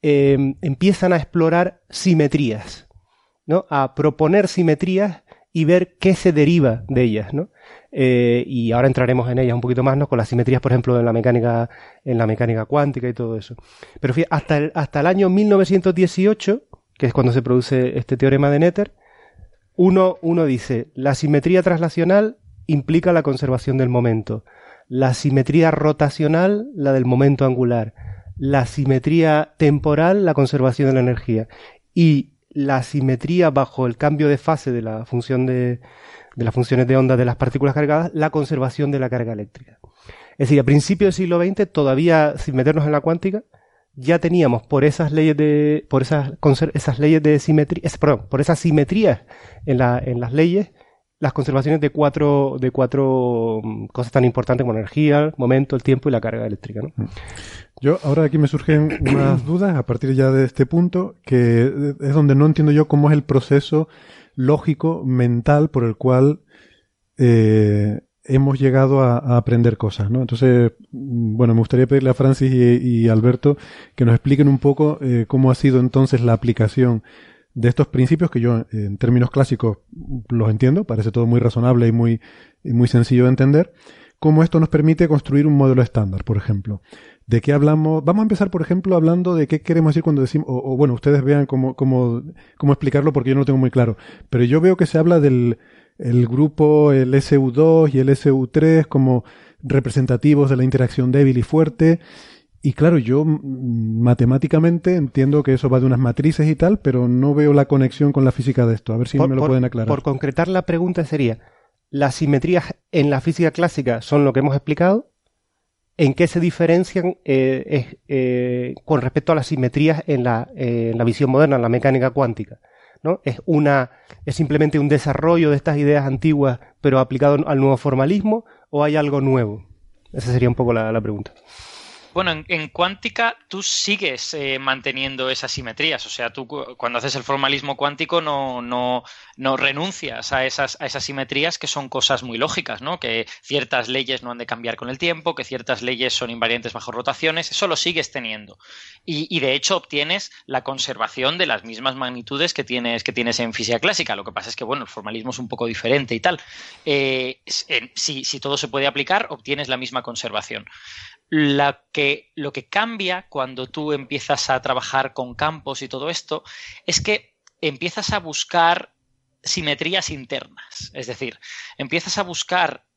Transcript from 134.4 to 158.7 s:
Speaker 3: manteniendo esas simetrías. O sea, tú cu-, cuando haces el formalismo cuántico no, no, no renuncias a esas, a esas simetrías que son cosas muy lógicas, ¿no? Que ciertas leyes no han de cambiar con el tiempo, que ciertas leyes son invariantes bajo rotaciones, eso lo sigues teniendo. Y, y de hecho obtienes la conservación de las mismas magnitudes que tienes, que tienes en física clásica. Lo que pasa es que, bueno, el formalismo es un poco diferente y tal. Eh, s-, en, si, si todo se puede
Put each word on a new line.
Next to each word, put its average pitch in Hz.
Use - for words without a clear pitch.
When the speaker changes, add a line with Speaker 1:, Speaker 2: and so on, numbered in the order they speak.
Speaker 3:
manteniendo 135
esas 131
simetrías. 139
O -
sea, 117
tú 127
cu-, 131
cuando 120
haces 131
el 123
formalismo 135
cuántico 151
no, 139
no, 123
no 131
renuncias 135
a 131
esas, 131
a 151
esas 131
simetrías 139
que 147
son 139
cosas 131
muy 120
lógicas, 127
¿no? 160
Que 113
ciertas 127
leyes 127
no 120
han 120
de 120
cambiar 117
con -
el 131
tiempo, 165
que 131
ciertas 120
leyes 123
son 123
invariantes 117
bajo 123
rotaciones, 156
eso -
lo 160
sigues 165
teniendo. 107
Y, 156
y 165
de 131
hecho 175
obtienes 156
la 131
conservación 131
de 180
las 107
mismas 117
magnitudes 131
que 120
tienes, 120
que 113
tienes 117
en 117
física 117
clásica. 160
Lo 98
que 107
pasa 113
es -
que, 123
bueno, 131
el 104
formalismo 110
es 127
un 120
poco 120
diferente 117
y 110
tal. 175
Eh, 135
s-, -
en, 127
si, 135
si 139
todo 139
se 143
puede 139